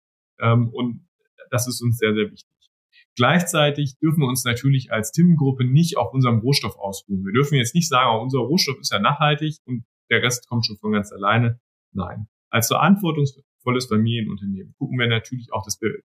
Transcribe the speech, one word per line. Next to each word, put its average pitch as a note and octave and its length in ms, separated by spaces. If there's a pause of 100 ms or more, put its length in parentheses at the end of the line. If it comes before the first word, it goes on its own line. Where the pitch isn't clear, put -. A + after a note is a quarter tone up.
(400)
Ähm, A#2 300
und B2 400 (400)
das A#2+ 180
ist A#2+ 140
uns A#2+ 160
sehr, G#2+ 160
sehr G#2 180
wichtig. - 160 (680)
Gleichzeitig D3 840
dürfen D#3+ 220
wir C3 60
uns B2+ 160
natürlich C3 480
als A2 200
tim-Gruppe C#3+ 540
nicht D3 320
auf A#2 180
unserem B2 240
Rohstoff A#2 400
ausruhen. G2 440
Wir G2 80
dürfen C#3+ 240
jetzt A#2+ 200
nicht E3+ 120
sagen, B2+ 240
oh, A2+ 120
unser C3 160
Rohstoff C3 400
ist - 120
ja G#2+ 60
nachhaltig D3 680
und B2 200 (240)
der A2+ 140
Rest B2 260
kommt A#2 160
schon G#2 120
von G#2+ 160
ganz G2+ 180
alleine. A#2 480 (340)
Nein. G#2+ 340 (220)
Als A2+ 200
verantwortungsvolles D3+ 1160
Familienunternehmen G#2+ 960
gucken B2+ 180
wir B2 100
natürlich A#2 460
auch, G#2+ 100
dass - 160
wir G2+ 300